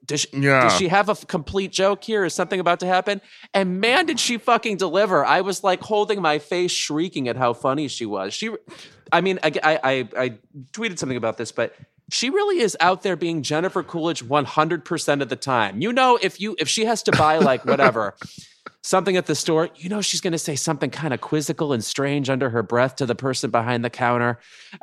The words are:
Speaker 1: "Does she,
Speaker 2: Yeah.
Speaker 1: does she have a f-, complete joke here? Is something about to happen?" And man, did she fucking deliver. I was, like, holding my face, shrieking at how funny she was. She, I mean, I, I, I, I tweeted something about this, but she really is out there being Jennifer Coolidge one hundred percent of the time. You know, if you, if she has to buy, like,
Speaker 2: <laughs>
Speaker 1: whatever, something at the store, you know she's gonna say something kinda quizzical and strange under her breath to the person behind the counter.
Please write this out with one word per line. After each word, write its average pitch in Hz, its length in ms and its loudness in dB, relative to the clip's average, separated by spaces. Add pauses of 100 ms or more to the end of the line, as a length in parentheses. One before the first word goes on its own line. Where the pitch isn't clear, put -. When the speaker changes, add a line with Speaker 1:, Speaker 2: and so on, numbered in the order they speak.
Speaker 1:
"Does 147 160 -4
she, - 100 -6
Speaker 2:
Yeah. 139 300 4
Speaker 1:
does 107 160 6
she 127 100 0
have 196 220 2
a - 20 2
f-, - 160 -6
complete 190 460 -6
joke 196 320 0
here? 214 180 0
Is 165 100 -2
something 185 280 -2
about 175 180 2
to 180 60 -6
happen?" 185 340 0 (340)
And 190 280 0
man, 262 240 4
did 311 120 -2
she 240 200 -2
fucking 226 400 2
deliver. 180 480 2
I 147 160 4
was, 190 200 -4
like, 185 200 0
holding 208 400 0
my 151 180 2
face, 180 320 -2
shrieking 151 560 -2
at 117 80 -2
how 123 160 2
funny 135 380 -2
she - 160 -8
was. 101 280 -6
She, 220 160 -6 (600)
I 175 80 4
mean, 185 240 0
I, 156 80 2 (100)
I, 156 220 4
I, 131 260 0 (140)
I 127 60 -2 (420)
tweeted 214 280 -6
something 131 180 -4
about 113 200 -2
this, 117 140 -8
but - 240 -2 (340)
she - 200 -2
really 403 320 0
is 208 180 0
out 180 220 2
there 185 160 -2
being 165 260 -4
Jennifer 160 400 -2
Coolidge 165 400 -4
one 135 220 0
hundred 165 400 0
percent 143 360 0
of 135 60 -4
the 131 80 -4
time. 113 460 0
You 202 100 0
know, 254 300 4
if 185 180 -4
you, 202 200 -6
if 156 100 -2
she 220 160 0
has 226 180 -2
to - 80 2
buy, 156 280 4
like, 135 260 2
Speaker 2:
<laughs> 120 60 2
Speaker 1:
whatever, 113 440 2 (680)
something 185 340 2
at 175 80 0
the 160 80 0
store, 160 340 0 (100)
you 170 120 -10
know 214 100 -4
she's 180 220 -2
gonna 165 160 -2
say 151 180 -4
something 151 360 -2
kinda 147 260 -4
quizzical 147 560 -2
and 113 100 -2
strange 139 460 -2
under 131 220 0
her 117 100 0
breath 120 360 0
to 135 100 -2
the 117 80 0
person 127 340 -4
behind 117 340 0
the 120 60 -2
counter. 120 480 0 (460)